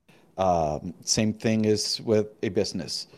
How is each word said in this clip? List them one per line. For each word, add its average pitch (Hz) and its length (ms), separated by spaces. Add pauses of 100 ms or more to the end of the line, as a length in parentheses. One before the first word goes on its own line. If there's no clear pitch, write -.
(360)
Um, 85 560 (120)
same 107 280
thing 110 320
is 107 380
with 107 240 (160)
a 110 80
business. 92 560 (120)